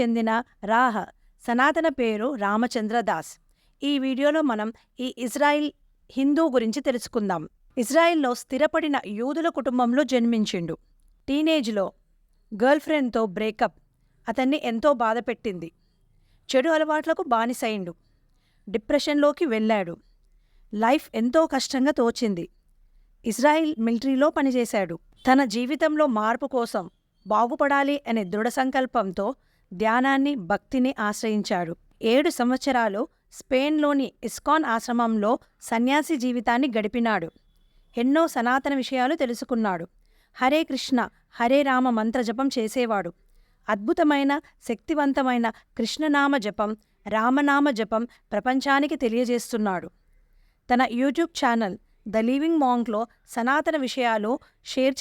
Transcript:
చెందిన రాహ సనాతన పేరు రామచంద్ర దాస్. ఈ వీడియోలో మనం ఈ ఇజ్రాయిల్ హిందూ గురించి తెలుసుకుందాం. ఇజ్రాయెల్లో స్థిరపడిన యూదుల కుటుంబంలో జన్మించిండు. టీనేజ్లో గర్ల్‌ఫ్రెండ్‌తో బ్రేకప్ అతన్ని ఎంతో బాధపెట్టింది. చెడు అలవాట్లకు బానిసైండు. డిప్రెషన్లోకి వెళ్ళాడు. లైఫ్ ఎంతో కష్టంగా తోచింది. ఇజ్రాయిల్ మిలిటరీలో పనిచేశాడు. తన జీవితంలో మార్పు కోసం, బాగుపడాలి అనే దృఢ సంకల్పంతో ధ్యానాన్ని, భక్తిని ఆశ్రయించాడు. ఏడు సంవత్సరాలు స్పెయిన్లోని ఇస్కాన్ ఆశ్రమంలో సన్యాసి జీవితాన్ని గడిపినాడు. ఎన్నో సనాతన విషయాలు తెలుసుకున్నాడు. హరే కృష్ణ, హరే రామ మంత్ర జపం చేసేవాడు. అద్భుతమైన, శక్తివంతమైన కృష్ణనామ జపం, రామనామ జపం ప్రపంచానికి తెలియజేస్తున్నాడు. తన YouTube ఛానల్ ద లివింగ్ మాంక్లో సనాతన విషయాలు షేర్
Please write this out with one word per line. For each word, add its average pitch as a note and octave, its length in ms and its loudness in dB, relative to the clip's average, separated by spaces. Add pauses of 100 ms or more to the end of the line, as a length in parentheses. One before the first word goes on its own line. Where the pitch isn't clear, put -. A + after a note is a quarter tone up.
చెందిన A#3 420 0 (220)
రాహ A3 380 2 (440)
సనాతన D4 420 2
పేరు A#3+ 460 -2
రామచంద్ర G#3+ 680 0
దాస్. F#3 380 -4 (440)
ఈ C#4+ 160 0
వీడియోలో C#4 440 0
మనం A3+ 300 -2 (280)
ఈ B3+ 180 -6
ఇజ్రాయిల్ D4 520 0 (400)
హిందూ C#4+ 400 2
గురించి A#3 300 0
తెలుసుకుందాం. G#3 680 -4 (300)
ఇజ్రాయెల్లో D4 560 2
స్థిరపడిన D4 720 -2
యూదుల C4+ 420 -4
కుటుంబంలో B3+ 560 2
జన్మించిండు. A3+ 760 0 (500)
టీనేజ్లో C4+ 640 0 (680)
గర్ల్‌ఫ్రెండ్‌తో C4+ 640 2
బ్రేకప్ G#3+ 480 -2 (540)
అతన్ని C4+ 360 0
ఎంతో A#3 280 2
బాధపెట్టింది. A3 800 -4 (840)
చెడు C4 140 2
అలవాట్లకు D#4 520 0
బానిసైండు. A3+ 720 -2 (720)
డిప్రెషన్లోకి D4 760 2
వెళ్ళాడు. A3 520 0 (760)
లైఫ్ A3+ 400 0
ఎంతో B3 320 2
కష్టంగా C4+ 440 0
తోచింది. A#3 580 -2 (760)
ఇజ్రాయిల్ D4+ 540 2
మిలిటరీలో B3+ 520 0
పనిచేశాడు. A#3+ 680 -2 (340)
తన C#4 120 6
జీవితంలో D4 600 0
మార్పు A3+ 400 -2
కోసం, A#3 440 -4 (360)
బాగుపడాలి C#4 840 2
అనే A3+ 160 0
దృఢ G#3 240 -2
సంకల్పంతో B3 840 -2 (380)
ధ్యానాన్ని, C4 600 2
భక్తిని B3 640 -2
ఆశ్రయించాడు. G#3 800 -2 (260)
ఏడు C4+ 280 4
సంవత్సరాలు B3 800 0 (240)
స్పెయిన్లోని C#4+ 800 0 (120)
ఇస్కాన్ D4+ 400 0
ఆశ్రమంలో A3+ 760 0 (240)
సన్యాసి C4+ 540 0
జీవితాన్ని B3 520 0 (100)
గడిపినాడు. G#3+ 520 -2 (680)
ఎన్నో C#4+ 280 4
సనాతన C4+ 480 0
విషయాలు C4 400 0
తెలుసుకున్నాడు. A3 720 -2 (480)
హరే D4 300 2
కృష్ణ, B3+ 440 -2 (220)
హరే B3+ 320 2
రామ B3+ 280 2
మంత్ర A3+ 320 0
జపం A#3 260 -2 (100)
చేసేవాడు. A3 540 -2 (560)
అద్భుతమైన, C#4 720 2 (280)
శక్తివంతమైన B3+ 840 0
కృష్ణనామ C#4+ 840 0
జపం, G#3 400 -4 (320)
రామనామ C#4 600 2
జపం A3+ 340 -2
ప్రపంచానికి C4+ 920 0
తెలియజేస్తున్నాడు. A3 960 -2 (840)
తన B3+ 120 4
YouTube C4 380 0
ఛానల్ A#3 540 0 (300)
ద G3+ 80 -2
లివింగ్ C#4 400 2
మాంక్లో A#3+ 500 0 (220)
సనాతన C#4+ 480 0
విషయాలు A#3 600 -2 (260)
షేర్ C4 360 0